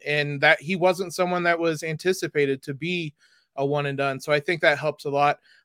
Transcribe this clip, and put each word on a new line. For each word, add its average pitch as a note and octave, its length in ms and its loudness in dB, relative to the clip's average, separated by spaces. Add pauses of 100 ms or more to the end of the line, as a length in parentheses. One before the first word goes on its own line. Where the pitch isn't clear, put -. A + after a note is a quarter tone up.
and D3 360 -2
that D3+ 180 6
he F3+ 160 -4
wasn't F3+ 380 0
someone F3+ 300 0
that E3+ 140 4
was E3 240 0
anticipated D#3+ 800 -2
to C#3+ 100 -8
be E3 400 -4 (420)
a C#3 80 -2
one C#3+ 220 0
and C#3 100 -4
done. C3+ 240 -2
So D3+ 120 -4
I D3 80 2
think E3 200 -4
that D3+ 180 4
helps D3+ 280 -6
a C#3+ 40 -4
lot. C#3+ 280 2 (260)